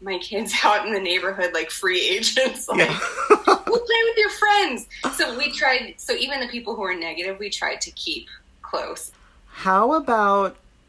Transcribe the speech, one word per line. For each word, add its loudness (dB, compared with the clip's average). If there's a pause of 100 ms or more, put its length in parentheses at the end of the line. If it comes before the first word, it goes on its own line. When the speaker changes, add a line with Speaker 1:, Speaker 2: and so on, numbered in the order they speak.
Speaker 1:
my -4
kids -4
<laughs> 2
out 4
in -4
the -2
neighborhood -2
like -4
free 0
agents. 0
Like, 0
Speaker 2:
Yeah. 2 (200)
<laughs> 0 (180)
Speaker 1:
"Go 6
play 2
with 2
your 4
friends." 2 (300)
So -2
we -2
tried, 0
so -4
even -4
the -4
people -6
who -6
were -4
negative, -6
we -8
tried -4
to -8
keep -8 (340)
close. -8 (380)
Speaker 2:
How 2
about, 2 (320)